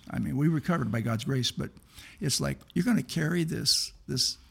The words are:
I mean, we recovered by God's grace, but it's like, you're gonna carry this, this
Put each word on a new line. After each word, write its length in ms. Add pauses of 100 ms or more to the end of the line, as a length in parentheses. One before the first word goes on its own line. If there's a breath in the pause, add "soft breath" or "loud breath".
(120)
I 80
mean, 180
we 100
recovered 440
by 100
God's 220
grace, 260
but 220 (500 loud breath)
it's 180
like, 200 (160)
you're 100
gonna 160
carry 420
this, 480 (160)
this 300 (140)